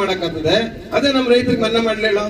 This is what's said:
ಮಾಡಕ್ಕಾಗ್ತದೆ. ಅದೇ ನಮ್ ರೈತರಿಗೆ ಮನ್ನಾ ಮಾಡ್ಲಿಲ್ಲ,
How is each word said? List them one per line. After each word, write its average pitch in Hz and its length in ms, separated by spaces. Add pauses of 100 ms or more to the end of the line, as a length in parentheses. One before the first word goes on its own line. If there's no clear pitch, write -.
ಮಾಡಕ್ಕಾಗ್ತದೆ. 170 540 (400)
ಅದೇ 277 220
ನಮ್ 254 160
ರೈತರಿಗೆ 240 280
ಮನ್ನಾ 226 260
ಮಾಡ್ಲಿಲ್ಲ, 214 320 (100)